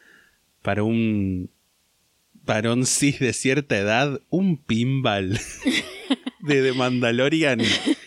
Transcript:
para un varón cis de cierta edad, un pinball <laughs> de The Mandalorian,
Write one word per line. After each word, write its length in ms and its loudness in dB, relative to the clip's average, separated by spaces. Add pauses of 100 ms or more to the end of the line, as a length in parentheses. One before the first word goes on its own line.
(640)
para 220 -2
un 680 -2 (920)
varón 420 0
cis 320 0
de 140 0
cierta 440 0
edad, 440 0 (100)
un 280 2
pinball 720 0
<laughs> 60 0 (1040)
de 200 2
The 120 2
Mandalorian, 840 2 (460)